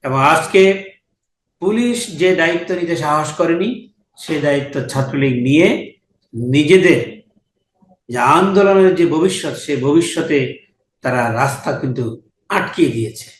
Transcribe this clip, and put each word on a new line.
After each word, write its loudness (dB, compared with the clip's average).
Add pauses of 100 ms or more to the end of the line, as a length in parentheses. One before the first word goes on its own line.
এবং -2 (140)
আজকে 2 (1000)
পুলিশ -2 (240)
যে 2 (120)
দায়িত্ব -2 (100)
নিতে -4
সাহস -2 (100)
করেনি, 0 (540)
সেই -4
দায়িত্ব -2 (160)
ছাত্রলীগ -2 (120)
নিয়ে 4 (880)
নিজেদের 4 (1080)
যে -6 (180)
আন্দোলনের 4
যে 4 (100)
ভবিষ্যৎ, -2 (100)
সেই -4
ভবিষ্যতে 0 (680)
তারা -2 (200)
রাস্তা -4 (120)
কিন্তু -4 (460)
আটকে -2 (140)
দিয়েছে। -8 (120)